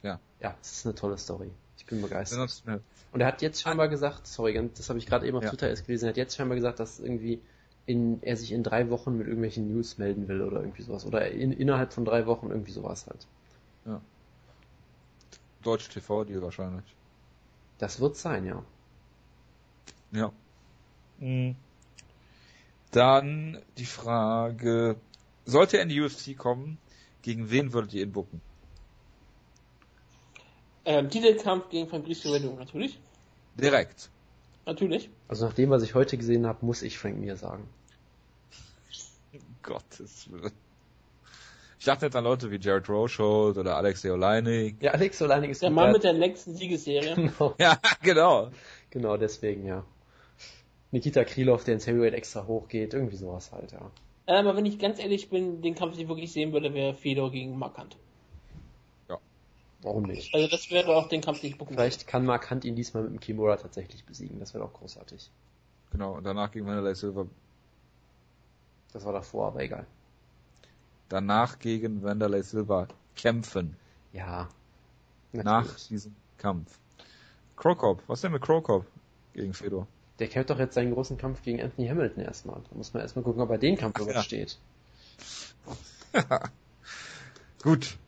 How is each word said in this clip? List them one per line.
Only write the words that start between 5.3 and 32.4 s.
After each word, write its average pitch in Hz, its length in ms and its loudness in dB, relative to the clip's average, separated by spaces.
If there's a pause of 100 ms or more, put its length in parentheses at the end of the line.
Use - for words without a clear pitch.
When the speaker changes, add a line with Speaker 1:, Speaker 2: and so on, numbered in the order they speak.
Speaker 2:
auf 110 60 -2
Speaker 1:
Ja. 107 60 -2
Speaker 2:
Twitter 135 200 -2
erst 110 160 -6
gelesen, 120 200 -2
er 113 40 2
hat 110 80 -2
jetzt 123 180 -4
scheinbar 127 200 -2
gesagt, 120 240 -2
dass 110 200 -8
irgendwie 117 400 -4 (460)
in, 117 380 2
er 123 120 0
sich 113 160 -8
in 117 120 -2
drei 117 260 2
Wochen 120 260 -2
mit 110 120 -2
irgendwelchen 110 440 -2
News 117 280 -4
melden 101 280 -2
will 95 140 -2
oder 101 180 -2
irgendwie 101 220 -8
sowas. 107 240 -10
Oder 104 240 0
in, 131 220 -2
innerhalb 135 420 0
von 120 100 -4
drei 113 220 2
Wochen 113 240 0
irgendwie 98 220 -6
sowas 101 360 -10
halt. - 200 -18 (580)
Speaker 1:
Ja. 110 160 -10 (1600)
Deutsche 113 280 -2
T-V-Deal 104 520 -4
wahrscheinlich. 92 420 -8 (960)
Speaker 2:
Das 110 220 -6
wird 147 180 0
sein, 107 280 -4
ja. - 180 -8 (1500)
Speaker 1:
Ja. 107 200 -2 (880)
Mhm. 127 360 -2 (1400)
Dann 143 680 4 (160)
die 123 80 -8
Frage, 117 1120 0 (480)
sollte 170 320 6
er 185 60 6
in 170 60 0
die 147 120 0
U 151 40 2
F 139 120 -6
C 139 160 -12
kommen, 131 460 -4 (420)
gegen 113 300 -4
wen 131 220 2
würdet 110 200 -2
ihr 101 100 -2
ihn 101 80 -6
booken? 101 300 -8 (2500)
Speaker 3:
Ähm, 143 240 4
Titelkampf 214 600 4
gegen 165 180 -4
Fabricio 160 440 -4
Werdum, 139 260 0